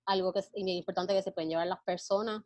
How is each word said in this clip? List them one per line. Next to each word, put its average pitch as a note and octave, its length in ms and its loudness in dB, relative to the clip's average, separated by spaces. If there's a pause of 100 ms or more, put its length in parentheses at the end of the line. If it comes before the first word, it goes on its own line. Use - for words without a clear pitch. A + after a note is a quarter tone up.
algo F#3+ 300 2
que G3 60 2
es F#3+ 120 -8
bien G3 160 -2
importante F#3 460 0
que F#3+ 80 4
se F#3+ 100 -4
pueden D#3+ 160 -2
llevar E3 180 0
las F3+ 200 -2
personas, G#3 600 0